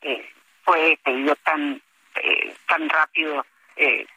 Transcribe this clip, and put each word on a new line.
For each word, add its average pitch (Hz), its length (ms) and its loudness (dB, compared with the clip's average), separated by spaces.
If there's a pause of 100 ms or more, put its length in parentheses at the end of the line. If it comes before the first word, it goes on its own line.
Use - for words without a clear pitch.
eh, - 300 -6 (340)
fue, 160 380 4
te 131 100 0
digo, 135 300 0
tan, 147 360 -2 (360)
eh, - 400 -2 (120)
tan 160 220 0
rápido, 156 560 0 (300)
eh, - 420 0